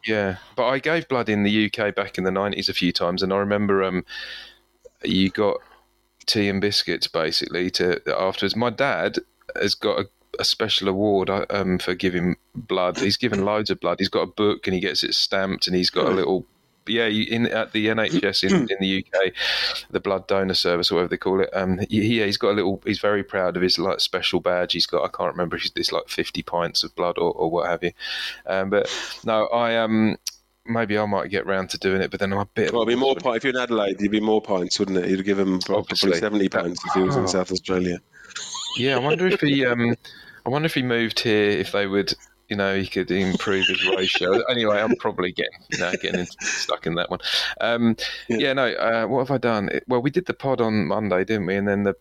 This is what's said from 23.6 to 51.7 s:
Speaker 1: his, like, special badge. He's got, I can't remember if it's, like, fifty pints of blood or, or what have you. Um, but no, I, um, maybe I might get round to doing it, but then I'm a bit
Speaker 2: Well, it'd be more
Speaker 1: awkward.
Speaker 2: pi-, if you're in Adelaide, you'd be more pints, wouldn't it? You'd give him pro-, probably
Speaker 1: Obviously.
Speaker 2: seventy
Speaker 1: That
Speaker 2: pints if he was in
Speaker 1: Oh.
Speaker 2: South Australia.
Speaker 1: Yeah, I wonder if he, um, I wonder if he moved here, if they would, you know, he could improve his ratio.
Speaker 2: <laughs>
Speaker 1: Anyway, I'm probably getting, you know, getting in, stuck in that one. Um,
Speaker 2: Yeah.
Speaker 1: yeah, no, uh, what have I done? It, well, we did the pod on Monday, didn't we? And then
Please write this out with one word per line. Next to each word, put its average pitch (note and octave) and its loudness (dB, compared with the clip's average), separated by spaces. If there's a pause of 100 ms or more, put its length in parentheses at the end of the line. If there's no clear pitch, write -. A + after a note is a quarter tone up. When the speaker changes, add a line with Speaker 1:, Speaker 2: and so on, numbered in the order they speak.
Speaker 1:
his, F2+ 2
like, F2+ 0
special F2+ 0
badge. F2+ 0
He's E2+ 0
got, E2+ 0
I F#2 -2
can't F2 -2
remember E2+ -4
if - -4
it's, - -2
like, E2+ -4
fifty - -4
pints E2+ -2
of - -10
blood F2 -2
or, F2 2
or E2+ -2
what E2+ 0
have F2 -2
you. F2 0 (540)
Um, F#2+ -2
but G2+ 2 (380)
no, A2 2
I, A#2 2
um, A2 2 (480)
maybe A2+ 0
I G#2+ 2
might F#2+ 0
get F#2+ -2
round F#2+ -2
to - -6
doing F#2+ 2
it, D#2 0
but F#2+ -6
then G2 -2
I'm G2 0
a G2+ -2
bit - 0
Speaker 2:
Well, A#2 2
it'd A#2 2
be B2 0
more C3+ 4
Speaker 1:
awkward. - -2
Speaker 2:
pi-, B2 2
if A2+ -2
you're C3 0
in B2+ 0
Adelaide, G#2+ 0
you'd G2+ 2
be G#2+ 2
more A2 4
pints, F#2 -2
wouldn't G2 0
it? F2+ 0
You'd F#2+ 2
give G2+ 0
him F#2+ 2
pro-, G2 0
probably - -8
Speaker 1:
Obviously. F#2 2
Speaker 2:
seventy G#2 0
Speaker 1:
That F#2+ 0
Speaker 2:
pints F2 -6
if - -2
he F#3+ 4
was F#3 2
in B2 2
Speaker 1:
Oh. F#2+ 0
Speaker 2:
South F#2 0
Australia. F2+ -2 (800)
Speaker 1:
Yeah, C3 0
I B2 0
wonder D#3+ 0
if F#3+ 2
he, C#3 2
um, A#2+ 2 (500)
I - -2
wonder D3 0
if E3 -2
he C#3 0
moved A#2 0
here, G#2+ 4
if G2 -2
they G2+ 0
would, G2 0 (340)
you G#2+ -4
know, G2 0
he F#2+ -2
could F#2 -2
improve F#2+ 0
his - 0
ratio. F#2 2
Speaker 2:
<laughs> - -2
Speaker 1:
Anyway, A2+ 2
I'm A2+ 2
probably F#2 -2
getting, - -4 (200)
you - -4
know, F2+ 0 (100)
getting F2+ -2
in, F2+ -4 (160)
stuck - -4
in E2 -2
that F2 -2
one. F2+ -4 (400)
Um, A#2 2 (320)
Speaker 2:
Yeah. A#2 0
Speaker 1:
yeah, C3+ 0
no, C3 2
uh, A2+ 0
what B2 0
have - -2
I C3 2
done? A2 2
It, - -2
well, B2 2
we C3+ 0
did F3+ -2
the - -4
pod C3 0
on A2 2
Monday, F#2+ 2
didn't G#2 0
we? F#2+ 2
And G2+ 0
then G2+ 2